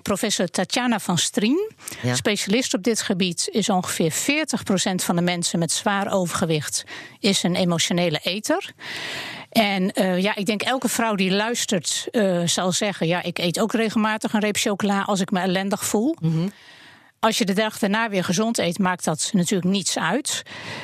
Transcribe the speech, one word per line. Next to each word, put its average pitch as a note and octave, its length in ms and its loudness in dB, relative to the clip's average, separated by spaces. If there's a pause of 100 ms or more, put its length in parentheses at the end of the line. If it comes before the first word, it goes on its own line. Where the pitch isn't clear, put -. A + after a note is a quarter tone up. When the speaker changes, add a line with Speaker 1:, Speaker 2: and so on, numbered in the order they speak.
Speaker 1:
professor G3+ 460 0
Tatjana A#3 520 0
van F3 180 0
Strien, D#4 540 2 (300)
Speaker 2:
Ja. B2 140 0
Speaker 1:
specialist G#3 580 0
op G3 100 -2
dit A3+ 180 2
gebied, F3+ 500 -2
is A3+ 180 0
ongeveer F3+ 420 0
veertig D4 520 0
procent F#3+ 400 0
van F#3 120 0
de E3+ 60 2
mensen F3 380 0
met E3 120 0
zwaar G3+ 400 0
overgewicht E3 720 0 (360)
is G3 240 2
een F3+ 120 2
emotionele F3 680 2
eter. A3 480 -2 (760)
En, G3+ 420 2
eh, F#3 280 2
ja, G#3 160 2
ik G3+ 100 -4
denk G#3 160 -2
elke B3+ 280 0
vrouw G#3 260 0
die F#3 160 2
luistert, G#3+ 800 -2
eh, F#3+ 340 2
zal F3+ 260 2
zeggen: F#3 360 0
"Ja, F3 160 0
ik E3+ 140 -6
eet E3+ 220 0
ook A3+ 140 0
regelmatig A3 600 0
een G#3+ 60 2
reep G#3 180 0
chocola G3 440 0
als G3 180 0
ik F#3+ 120 -2
me F#3 80 2
ellendig F#3+ 460 0
voel." B3+ 340 0
Speaker 2:
Mhm. E3 280 0 (760)
Speaker 1:
Als A3 160 2
je A3 80 2
de F#3+ 80 2
dag G#3+ 260 -2
daarna A3 300 0
weer F#3+ 140 0
gezond G#3+ 340 0
eet, E3+ 220 0
maakt F3+ 240 0
dat - 300 -2
natuurlijk F3+ 380 2
niets G3 260 0
uit. G3 440 -2 (420)